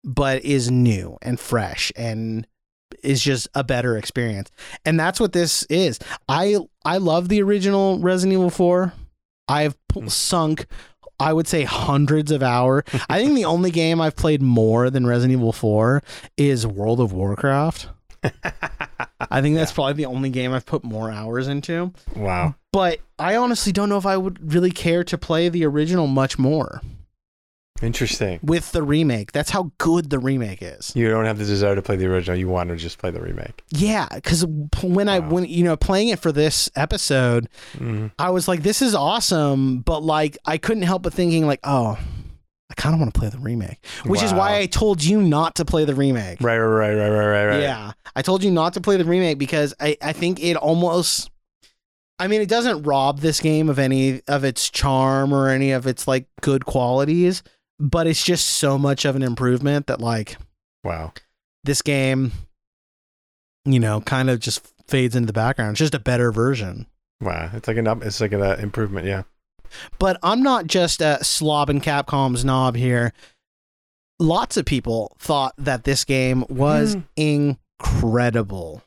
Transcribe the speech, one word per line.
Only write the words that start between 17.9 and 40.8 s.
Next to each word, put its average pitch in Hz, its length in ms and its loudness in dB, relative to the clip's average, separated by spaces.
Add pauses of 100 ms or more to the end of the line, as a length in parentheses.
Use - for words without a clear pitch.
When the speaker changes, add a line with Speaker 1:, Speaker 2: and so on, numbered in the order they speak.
Speaker 2:
<laughs> - 180 -12
Speaker 1:
I - 1160 -6
think 147 140 2
that's 160 160 0
Speaker 2:
Yeah. - 40 -14
Speaker 1:
probably 143 180 0
the 147 120 -4
only 131 240 -4
game 127 240 -2
I've 127 120 -4
put - 180 -4
more 110 280 -6
hours 113 360 -6
into. 165 460 -6 (220)
Speaker 2:
Wow. 151 400 -2 (160)
Speaker 1:
But 180 280 0 (180)
I 180 180 0
honestly 233 360 0
don't 202 180 0
know 202 80 2
if 190 80 -2
I 190 120 0
would 180 360 -4
really 180 180 4
care 170 340 0
to - 120 -4
play 170 320 0
the 170 160 0
original 156 420 2
much 135 300 0
more 135 440 0 (1000)
Speaker 2:
Interesting. 110 640 -2
Speaker 1:
with 156 300 -2
the 165 100 -2
remake. 139 480 0
That's 147 200 -4
how 185 260 -2
good 165 320 2
the 139 100 -2
remake 123 420 -2
is. 82 340 -12
Speaker 2:
You 117 140 4
don't 110 140 2
have 110 140 0
the 104 80 -4
desire 101 300 2
to 98 60 0
play 101 140 -2
the 92 120 0
original. 90 300 0
You 92 120 -2
want 90 220 -2
to 85 40 -4
just 82 220 -10
play 92 120 -6
the 82 120 -8
remake. 85 480 -10
Speaker 1:
Yeah, 196 360 0 (160)
'cause 170 240 0 (280)
p-, - 140 -2
when 196 200 2
I, 196 120 2
Speaker 2:
Wow. 156 100 -4
Speaker 1:
when, 175 160 0
you 170 180 0
know, 165 140 2
playing 202 320 2
it 190 100 -2
for 160 140 0
this 151 420 0
episode, 131 720 2 (300)
Speaker 2:
Mm-hmm. 110 300 -4 (120)
Speaker 1:
I 180 120 0
was 180 180 0
like, 165 140 0
"This 208 180 2
is 240 120 2
awesome," 143 840 2
but, 156 240 -2
like, 156 420 0
I 156 120 -2
couldn't 214 260 0